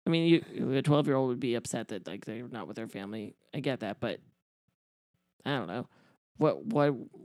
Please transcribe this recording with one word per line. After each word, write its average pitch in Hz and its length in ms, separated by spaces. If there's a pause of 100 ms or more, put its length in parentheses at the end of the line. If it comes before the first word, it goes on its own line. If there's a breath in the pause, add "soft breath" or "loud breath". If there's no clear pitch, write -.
I - 20
mean, 165 180
you, 165 480
a 135 60
twelve-year-old 143 480
would 123 100
be 123 160
upset 117 340
that, 95 180
like, 90 180
they're 120 220
not 113 200
with 104 100
their 113 100
family. 104 480 (180)
I - 80
get 131 200
that, 104 180
but 110 200 (1300)
I 131 100
don't 110 120
know. 98 200 (500)
What, 85 280
what, 147 300 (300)